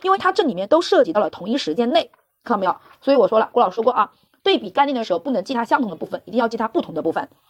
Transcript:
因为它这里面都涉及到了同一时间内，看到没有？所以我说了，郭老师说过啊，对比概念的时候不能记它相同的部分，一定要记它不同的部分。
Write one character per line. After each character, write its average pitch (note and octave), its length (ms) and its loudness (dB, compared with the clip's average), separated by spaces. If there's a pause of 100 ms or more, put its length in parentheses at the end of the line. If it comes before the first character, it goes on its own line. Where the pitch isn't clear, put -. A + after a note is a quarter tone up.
因 F#4 100 2
为 G4 60 2
它 F#4 120 0
这 F#4 140 2
里 A#3 100 -2
面 F#3+ 140 -6
都 D#4+ 120 4
涉 F4 220 4
及 E3 100 -2
到 G#3 80 0
了 D#3 100 2
同 F3+ 180 -12
一 B3 100 0
时 D#3+ 160 -4
间 A#3 160 -2
内， D#4+ 220 0 (320)
看 A#3+ 120 -2
到 G3 40 -4
没 G3+ 60 -2
有？ - 100 -2 (240)
所 C#4 120 2
以 C#4 40 4
我 G#3+ 100 4
说 A3+ 140 2
了， - 120 -2
郭 E3 80 2
老 F#3 100 2
师 - 40 -10
说 - 80 -4
过 A3+ 100 4
啊， - 200 0 (320)
对 F#4+ 140 2
比 G3+ 120 -12
概 C#4+ 140 2
念 C#4 100 -2
的 A#3+ 80 -2
时 A3 100 -2
候 E3+ 60 0
不 C#4 140 -6
能 G3 100 -2
记 C4 120 -6
它 A#3 100 -2
相 D4 160 2
同 A3 100 -4
的 D#3+ 60 -10
部 - 100 -10
分， - 200 -8
一 F3 40 -18
定 G#3+ 80 -4
要 A#3 80 2
记 A3+ 100 -4
它 A3 120 -2
不 E4+ 120 -2
同 E3+ 140 -6
的 D#3 80 -4
部 E3 80 0
分。 D#3+ 180 -4 (220)